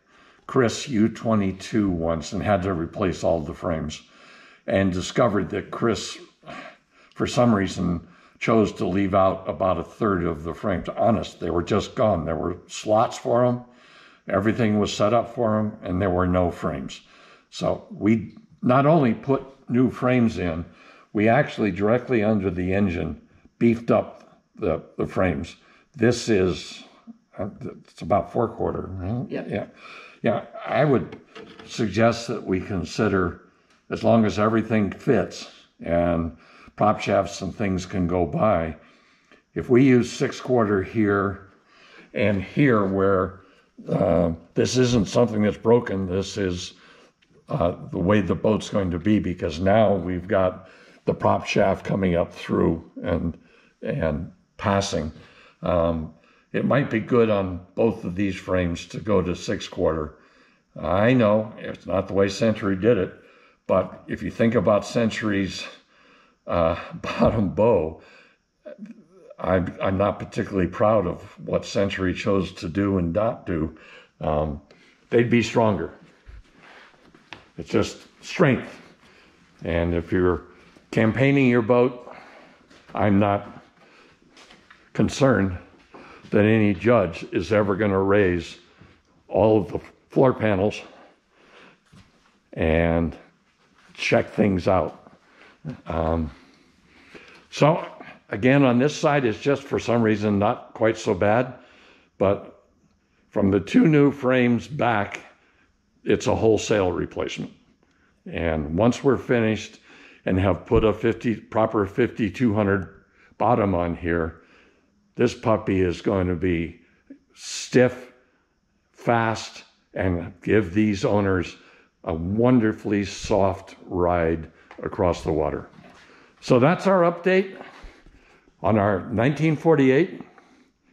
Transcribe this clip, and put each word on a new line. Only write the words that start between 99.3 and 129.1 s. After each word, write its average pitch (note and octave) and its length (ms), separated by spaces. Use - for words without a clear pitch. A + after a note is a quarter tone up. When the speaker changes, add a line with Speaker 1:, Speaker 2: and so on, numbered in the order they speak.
Speaker 1:
just C#3 220
for - 160
some A#2 240
reason G#2 360
not G#2+ 360
quite A2+ 220
so G#2+ 180
bad, A2 400
but - 460
from G2+ 200
the G2 100
two B3 260
new C#3+ 240
frames B2 560
back, A2+ 540
it's G2+ 220
a G2 80
wholesale G2 580
replacement. - 580
And E2 500
once A#2 260
we're C3 140
finished A2 640
and F#2 120
have F#2+ 280
put A2 180
a G#2+ 80
fifty, A2+ 420
proper A2 520
fifty-two A2 680
hundred G2 340
bottom G#2+ 360
on E2+ 220
here, E2 460
this A#2+ 180
puppy G2+ 460
is F2 220
going F#2+ 240
to F2+ 80
be E2+ 460
stiff, - 800
fast, A2+ 720
and F2+ 380
give F#2+ 320
these G#2+ 300
owners G2 520
a - 80
wonderfully G#2 920
soft F#2+ 720
ride E2+ 640
across F2 400
the F2 100
water. D2 360
So C3 180
that's E3 280
our F#3+ 160
update F#3 540
on G#2 140
our G2 340